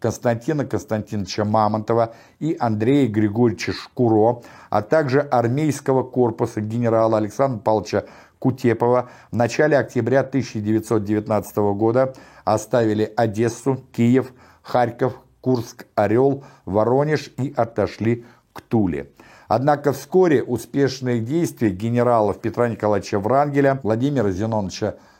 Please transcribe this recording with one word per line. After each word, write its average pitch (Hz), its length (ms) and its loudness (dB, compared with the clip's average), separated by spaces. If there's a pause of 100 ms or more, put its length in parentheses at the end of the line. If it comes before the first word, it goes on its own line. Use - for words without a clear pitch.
Константина 120 640 -2
Константиновича 107 800 -6
Мамонтова 110 680 0 (260)
и 156 180 -4
Андрея 120 480 2
Григорьевича 107 680 0
Шкуро, 113 720 2 (280)
а 104 120 0
также 143 380 2
армейского 131 840 0
корпуса 120 580 -2
генерала 113 580 2
Александра 110 420 -2
Павловича 107 460 0 (340)
Кутепова 123 680 0 (200)
в - 60 -6
начале 139 420 2
октября 123 460 0
тысяча 131 340 -4
девятьсот 107 460 0
девятнадцатого 104 720 -2
года 117 400 2 (300)
оставили 107 720 0
Одессу, 117 760 -2
Киев, 123 400 2 (300)
Харьков, 120 580 -2 (220)
Курск, 123 520 -2
Орел, 127 480 2 (220)
Воронеж 127 720 0
и 143 200 -6
отошли 117 680 -2 (280)
к - 80 -18
Туле. 87 520 -2 (340)
Однако 143 460 0
вскоре 170 500 2
успешные 123 800 -2
действия 139 500 -2
генералов 117 720 0
Петра 117 280 -2
Николаевича 104 520 -2
Врангеля, 139 640 2
Владимира 113 480 0
Зиноновича 104 640 -4 (240)